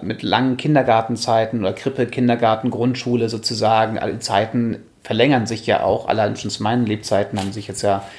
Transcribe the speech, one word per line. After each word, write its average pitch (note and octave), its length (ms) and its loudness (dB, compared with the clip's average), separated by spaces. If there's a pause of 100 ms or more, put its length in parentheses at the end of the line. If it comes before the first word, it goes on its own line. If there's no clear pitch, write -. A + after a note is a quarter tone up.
mit A2 180 -6
langen B2 360 2
Kindergartenzeiten A#2 1040 2
oder F#2 120 0
Krippe, - 320 -2
Kindergarten, A#2 640 2
Grundschule A#2+ 600 0
sozusagen, A2 680 0
alle A2 220 -4
Zeiten A2 580 0 (240)
verlängern B2 460 2
sich A2+ 180 -6
ja G2+ 160 2
auch. - 260 0
Allein G#2+ 280 0
schon G#2+ 160 -8
zu - 100 -8
meinen A#2 240 0
Lebzeiten G#2 540 -2
haben G2 120 -4
sich G#2+ 160 -10
jetzt F#2+ 140 -10
ja G2 220 0 (160)